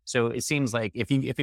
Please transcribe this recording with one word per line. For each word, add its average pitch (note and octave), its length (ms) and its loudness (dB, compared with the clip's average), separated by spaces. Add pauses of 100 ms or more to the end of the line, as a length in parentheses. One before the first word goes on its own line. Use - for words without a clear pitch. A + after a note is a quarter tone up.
So A#2 240 2
it A#2+ 160 -4
seems C#3 280 0
like A2+ 220 -2
if A#2 160 -2
you, C3+ 140 4
if - 200 -4